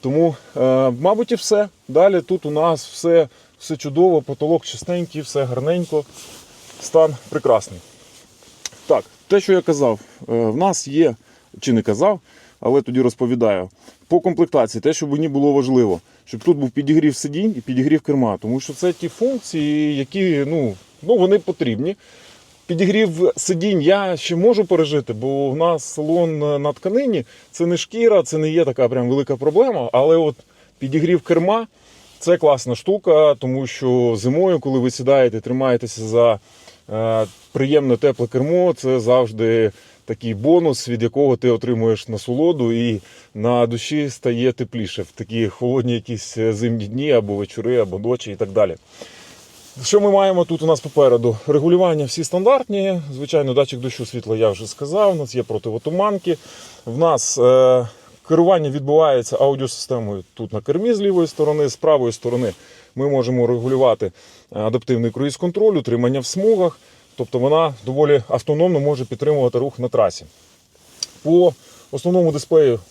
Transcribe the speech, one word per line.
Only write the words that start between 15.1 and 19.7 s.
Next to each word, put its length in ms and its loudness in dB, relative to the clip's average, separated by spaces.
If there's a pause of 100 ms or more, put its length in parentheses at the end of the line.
було 240 2
важливо, 480 2 (240)
щоб 200 -14
тут 120 4
був 140 -2
підігрів 460 0
сидінь 400 -4
і 40 -8
підігрів 400 0
керма, 360 0
тому 240 -4
що 120 -12
це 200 -2
ті 160 -8
функції, 880 -2